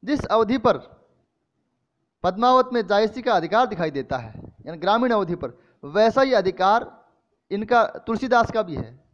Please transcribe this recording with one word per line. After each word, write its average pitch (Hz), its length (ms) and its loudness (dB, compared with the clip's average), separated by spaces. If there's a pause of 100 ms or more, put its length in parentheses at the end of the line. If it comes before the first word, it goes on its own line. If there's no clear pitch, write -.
जिस 277 200 -4
अवधि 226 340 0
पर - 480 -2 (1160)
पद्मावत 247 500 2
में 233 140 -2
जायसी 214 360 0
का 247 100 0
अधिकार 190 340 2
दिखाई 175 240 -4
देता 139 260 -8
है, 110 380 -14 (120)
यानी 165 120 -12
ग्रामीण 220 320 2
अवधि 196 240 -2
पर, 139 240 -10 (260)
वैसा 208 380 2
ही 269 100 2
अधिकार 196 720 0 (460)
इनका 220 340 2
तुलसीदास 233 680 0
का 220 120 -2
भी 175 120 -6
है। 120 400 -12